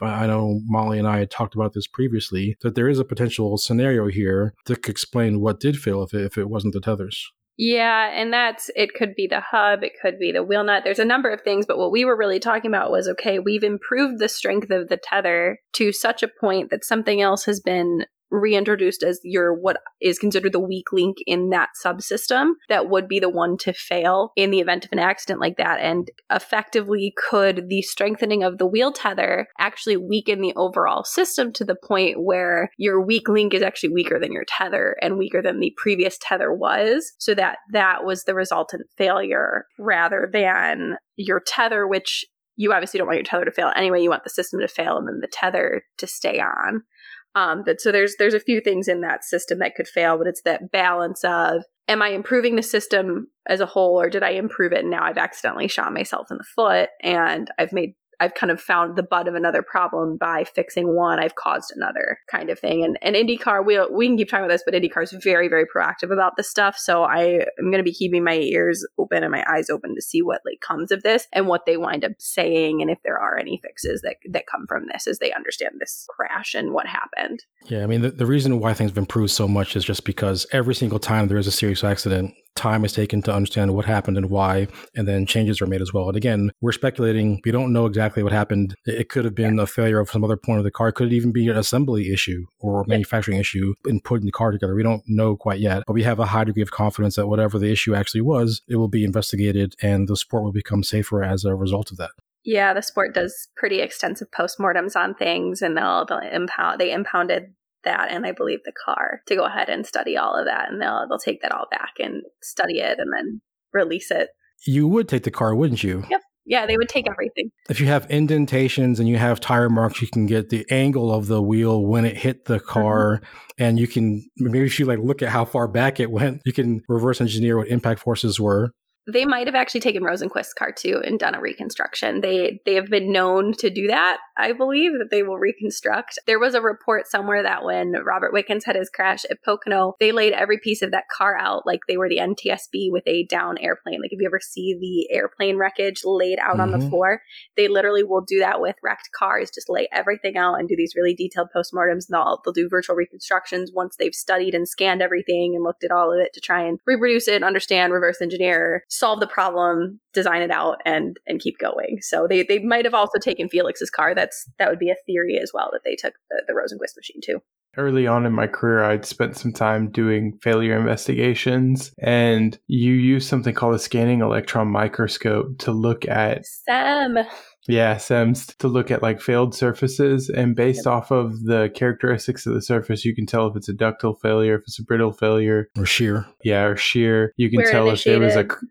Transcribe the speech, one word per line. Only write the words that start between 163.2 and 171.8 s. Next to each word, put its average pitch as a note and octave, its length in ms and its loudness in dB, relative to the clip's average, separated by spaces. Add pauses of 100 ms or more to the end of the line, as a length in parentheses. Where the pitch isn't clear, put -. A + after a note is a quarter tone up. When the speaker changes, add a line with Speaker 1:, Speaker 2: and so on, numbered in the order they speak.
Speaker 2:
Felix's F3 420 -2
car. E3 240 0
That's, - 340 -4 (120)
that F#3+ 100 2
would E3+ 80 -2
be F3 120 0
a F#3 40 0 (100)
theory F3 380 0
as - 100 -8
well, - 200 -2
that - 120 -6
they - 120 -4
took - 180 -6 (160)
the, - 160 -4
the - 60 -4
Rosenquist - 440 -6
machine - 240 -18
too. - 220 -6 (340)
Speaker 3:
Early C3 300 2
on A#2+ 180 4
in A#2 80 2
my A2 140 2
career, A2+ 380 2
I'd G#2+ 200 2
spent - 320 -4
some A#2 160 -4
time A2 380 0
doing A2 500 0
failure A2+ 380 2
investigations, B2 1200 2